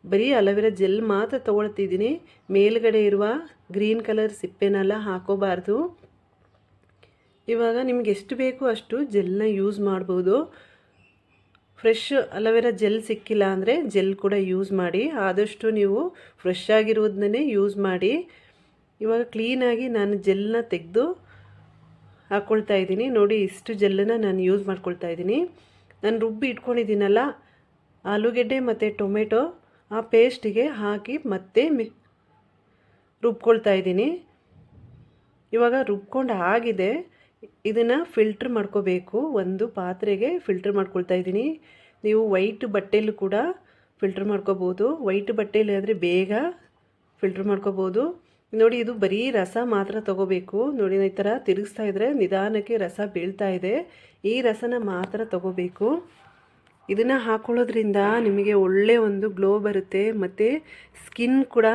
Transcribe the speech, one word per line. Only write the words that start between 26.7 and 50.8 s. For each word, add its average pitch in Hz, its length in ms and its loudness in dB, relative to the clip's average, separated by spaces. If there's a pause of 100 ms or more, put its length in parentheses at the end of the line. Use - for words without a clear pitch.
ಆಲೂಗೆಡ್ಡೆ 220 520 0 (120)
ಮತ್ತು 214 180 -2 (140)
ಟೊಮೆಟೊ, 214 400 0 (500)
ಆ 214 80 -4 (140)
ಪೇಸ್ಟಿಗೆ 226 500 2 (160)
ಹಾಕಿ 208 360 -4 (160)
ಮತ್ತೆ 190 320 0 (120)
ಮಿ-, 220 180 -4 (1300)
ರುಬ್ಕೊಳ್ತಾ 226 560 2
ಇದ್ದೀನಿ. 190 280 0 (1500)
ಇವಾಗ 240 220 4 (160)
ರುಬ್ಕೊಂಡು 240 420 -4 (200)
ಆಗಿದೆ, 220 360 0 (800)
ಇದನ್ನು 233 280 2 (180)
ಫಿಲ್ಟ್ರ್ 220 420 0
ಮಾಡ್ಕೋಬೇಕು. 196 600 -2 (240)
ಒಂದು 190 240 -2 (100)
ಪಾತ್ರೆಗೆ 190 520 -2 (180)
ಫಿಲ್ಟ್ರ್ 196 320 -2
ಮಾಡ್ಕೊಳ್ತಾ 185 420 -2
ಇದ್ದೀನಿ. 196 260 -2 (560)
ನೀವು 214 180 4 (140)
ವೈಟ್ 214 300 0 (100)
ಬಟ್ಟೆಯಲ್ಲೂ 214 480 0
ಕೂಡ 196 120 -2 (680)
ಫಿಲ್ಟ್ರ್ 190 320 -2
ಮಾಡ್ಕೋಬೋದು, 190 540 0 (200)
ವೈಟ್ 202 320 -2
ಬಟ್ಟೆಯಲ್ಲಿ 208 400 0
ಆದರೆ 208 160 0 (100)
ಬೇಗ 185 280 2 (880)
ಫಿಲ್ಟ್ರ್ 190 300 -2
ಮಾಡ್ಕೋಬೋದು. 190 520 0 (500)
ನೋಡಿ, 226 300 4
ಇದು 233 100 -4 (100)
ಬರೀ 196 180 0 (160)
ರಸ 185 200 -2 (180)
ಮಾತ್ರ 196 200 -2 (120)
ತಗೋಬೇಕು. 190 520 -2 (200)
ನೋಡಿ, 190 180 0 (100)